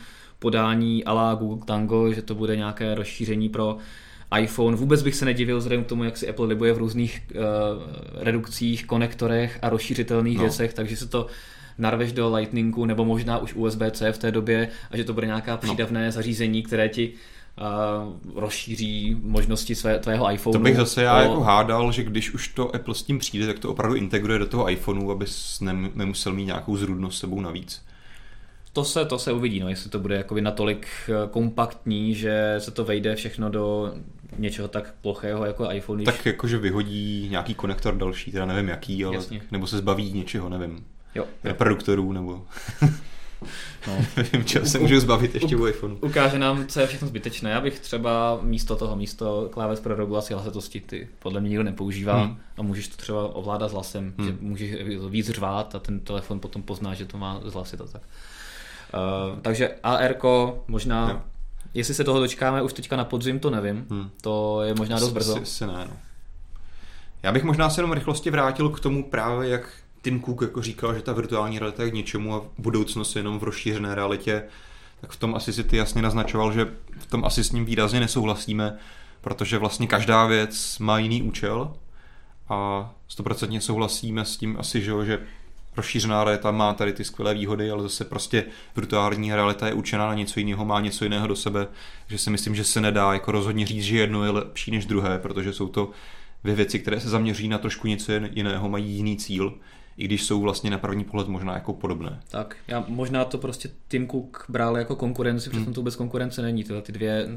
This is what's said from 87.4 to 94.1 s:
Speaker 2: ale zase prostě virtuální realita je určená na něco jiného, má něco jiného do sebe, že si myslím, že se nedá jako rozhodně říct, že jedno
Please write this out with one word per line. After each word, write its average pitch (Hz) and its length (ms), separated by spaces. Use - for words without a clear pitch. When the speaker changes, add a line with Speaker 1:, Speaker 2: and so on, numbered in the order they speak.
Speaker 2:
ale 104 120
zase 101 220
prostě - 380
virtuální 104 580
realita 104 340
je 110 60
určená 107 340
na 107 60
něco 104 260
jiného, 104 260
má 104 160
něco 104 240
jiného 104 220
do 101 80
sebe, 101 320
že 107 100
si - 120
myslím, 104 260
že 104 80
se 107 180
nedá 104 320
jako 98 180
rozhodně 107 340
říct, 107 180
že 107 140
jedno 107 260